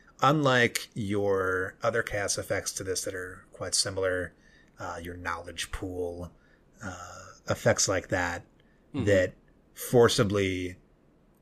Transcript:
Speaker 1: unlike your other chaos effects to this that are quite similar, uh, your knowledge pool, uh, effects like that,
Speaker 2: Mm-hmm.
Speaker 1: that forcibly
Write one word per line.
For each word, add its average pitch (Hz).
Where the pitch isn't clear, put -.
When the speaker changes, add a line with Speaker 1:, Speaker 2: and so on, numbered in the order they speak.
Speaker 1:
unlike 131
your 95
other 113
chaos 101
effects 98
to 101
this 92
that 95
are 90
quite 90
similar, 92
uh, 90
your 87
knowledge 85
pool, 87
uh, -
effects -
like 92
that, 90
Speaker 2:
Mm-hmm. 98
Speaker 1:
that 95
forcibly 98